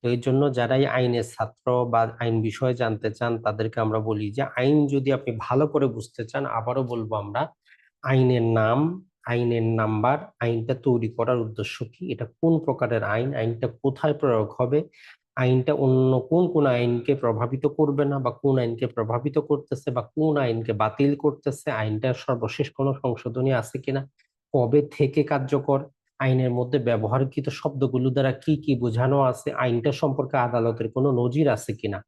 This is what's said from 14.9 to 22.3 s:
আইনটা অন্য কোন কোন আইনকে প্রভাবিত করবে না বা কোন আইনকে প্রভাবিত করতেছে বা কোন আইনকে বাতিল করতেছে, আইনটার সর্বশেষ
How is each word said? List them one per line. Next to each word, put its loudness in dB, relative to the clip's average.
আইনটা 2
অন্য 4
কোন 2
কোন 2
আইনকে 2
প্রভাবিত -2
করবে 2
না -2
বা -2
কোন 2
আইনকে -2
প্রভাবিত -2
করতেছে -2
বা -2
কোন 0
আইনকে 0
বাতিল 2
করতেছে, -2
আইনটার -2
সর্বশেষ -4